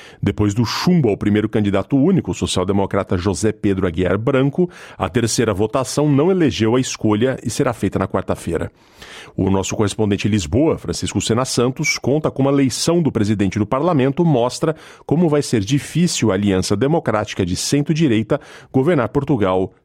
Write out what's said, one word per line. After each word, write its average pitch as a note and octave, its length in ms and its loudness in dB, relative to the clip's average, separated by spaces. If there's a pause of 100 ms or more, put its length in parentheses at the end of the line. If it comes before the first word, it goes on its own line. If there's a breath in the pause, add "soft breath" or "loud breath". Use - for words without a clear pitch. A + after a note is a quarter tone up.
(220 loud breath)
Depois G#2 320 0
do A#2 100 0
chumbo D3+ 460 2
ao F#2+ 80 0
primeiro G#2 320 0
candidato G2+ 480 0
único, D3 340 2
o - 20 -2
social-democrata F#2+ 840 -2
José G2+ 340 0
Pedro G2 340 0
Aguiar F2+ 320 0
Branco, C3+ 520 0 (280 loud breath)
a F#2 120 -4
terceira A2+ 440 0
votação C3 560 -2
não D3 220 2
elegeu A#2+ 460 2
a - 20 2
escolha A#2 640 0
e B2 60 -4
será C3+ 240 -2
feita F#2+ 260 -4
na F#2+ 80 -2
quarta-feira. F2 640 -4 (640 loud breath)
O G2 140 0
nosso G2 260 0
correspondente G2+ 520 0
em G2+ 40 0
Lisboa, G#2+ 460 0
Francisco F2 420 -4
Sena A2+ 240 0
Santos, C3 540 -2
conta D3 340 -2
como C3+ 160 0
a C#3 60 2
eleição C#3 480 2
do D3 100 2
presidente G#2 480 0
do G#2 80 0
parlamento C#3 560 2
mostra D3+ 520 0 (300 loud breath)
como E3 220 2
vai D3 140 2
ser B2 200 0
difícil C3+ 720 0
a F#2 40 2
aliança G2 420 2
democrática A2 680 -2
de F2+ 120 -4
centro-direita C#3+ 840 0 (320 loud breath)
governar C3+ 380 2
Portugal G2 640 0 (120)